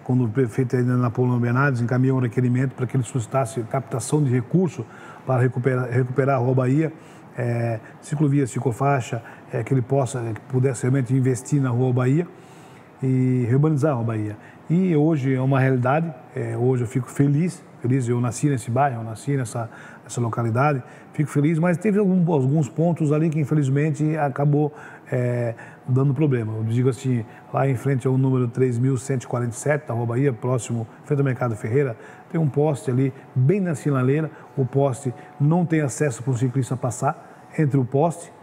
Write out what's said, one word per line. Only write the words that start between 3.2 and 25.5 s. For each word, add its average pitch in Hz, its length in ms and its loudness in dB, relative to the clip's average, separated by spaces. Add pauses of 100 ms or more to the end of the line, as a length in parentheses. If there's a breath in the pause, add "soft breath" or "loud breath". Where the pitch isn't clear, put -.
captação 135 600 -2
de 131 80 2
recurso 127 560 0 (400 loud breath)
para 127 160 2
recuperar, 127 460 0
recuperar 131 480 0
a - 20 0
Rua 123 160 2
Bahia, 135 380 2 (440 loud breath)
é, 117 440 -2 (200 loud breath)
ciclovia, 143 460 0
ciclofaixa, 127 760 -2 (320 loud breath)
é, 123 120 -4
que 135 100 0
ele 127 80 2
possa, 135 380 0
é, 113 120 -4
que 107 100 -8
pudesse 127 400 -2
realmente 127 300 0
investir 131 480 0
na 131 100 0
Rua 123 220 0
Bahia 131 340 2 (760 loud breath)
e 127 460 2
reurbanizar 143 420 4
a 135 60 0
Rua 117 80 -2
Bahia. 107 320 -4 (340 loud breath)
E 175 260 2
hoje 147 380 2
é 127 60 0
uma 135 180 2
realidade, 131 540 2 (220)
é, 117 220 -6
hoje 123 280 2
eu 113 40 -6
fico 127 200 -4
feliz, 143 560 0 (160)
feliz, 123 280 0
eu 120 120 0
nasci 123 280 -2
nesse 131 220 -2
bairro, 127 300 0
eu 113 40 -8
nasci 113 320 -4
nessa, 120 320 -6 (340 loud breath)
nessa - 180 -8
localidade, 120 640 0 (300 loud breath)
fico 151 180 -2
feliz, 151 280 2
mas 175 180 2
teve 208 220 2
algum, 185 340 2
alguns 139 360 2
pontos 156 440 0
ali 156 160 2
que 151 100 0
infelizmente 151 800 0
acabou, 147 560 0 (400 loud breath)
é, 120 420 -2 (320 loud breath)